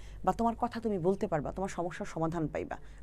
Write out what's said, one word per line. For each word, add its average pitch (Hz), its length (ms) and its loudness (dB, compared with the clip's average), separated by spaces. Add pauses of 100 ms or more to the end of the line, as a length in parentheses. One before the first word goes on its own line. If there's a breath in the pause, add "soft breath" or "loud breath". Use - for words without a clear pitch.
(260 loud breath)
বা 185 80 6
তোমার 233 260 4
কথা 233 200 0
তুমি 208 200 0
বলতে 196 280 4
পারবা, 147 240 0
তোমার 190 180 -2
সমস্যার 170 360 -4
সমাধান 160 420 0
পাইবা, 151 300 -2 (260 loud breath)